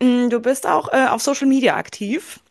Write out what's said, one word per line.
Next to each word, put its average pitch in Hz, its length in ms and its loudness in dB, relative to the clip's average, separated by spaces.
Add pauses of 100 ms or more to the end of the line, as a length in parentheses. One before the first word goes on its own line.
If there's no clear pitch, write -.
Mm, 247 280 2
du 233 100 0
bist 254 300 -2
auch, - 240 0
äh, 262 160 2
auf - 140 -2
Social 277 260 0
Media 262 260 2
aktiv. - 640 -8 (120)